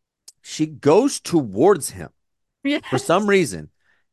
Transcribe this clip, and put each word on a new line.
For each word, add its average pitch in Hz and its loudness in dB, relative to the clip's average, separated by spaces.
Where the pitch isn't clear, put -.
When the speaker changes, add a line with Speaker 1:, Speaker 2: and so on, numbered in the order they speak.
Speaker 1:
she - -6
goes 160 2
towards 143 0
him 85 -14
Speaker 2:
Yes. 285 -2
Speaker 1:
for - -2
some 185 0
reason 120 0